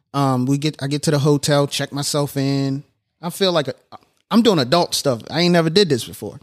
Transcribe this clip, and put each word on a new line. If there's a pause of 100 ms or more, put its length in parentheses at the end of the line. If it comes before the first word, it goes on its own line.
(140)
Um,
we
get,
I
get
to
the
hotel,
check
myself
in. (380)
I
feel
like
a, (560)
I'm
doing
adult
stuff.
I
ain't
never
did
this
before.